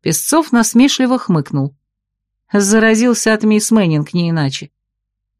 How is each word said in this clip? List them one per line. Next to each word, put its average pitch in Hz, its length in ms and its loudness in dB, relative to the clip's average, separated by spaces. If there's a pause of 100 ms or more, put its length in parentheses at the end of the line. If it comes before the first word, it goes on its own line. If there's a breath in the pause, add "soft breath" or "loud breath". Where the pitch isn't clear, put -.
Песцов 311 500 -2
насмешливо 240 680 2
хмыкнул. 143 580 -4 (760)
Заразился 220 800 2
от 214 120 -2
мисс 214 260 0
Мэннинг 165 420 0
не 170 180 -2
иначе. 147 400 -4 (680)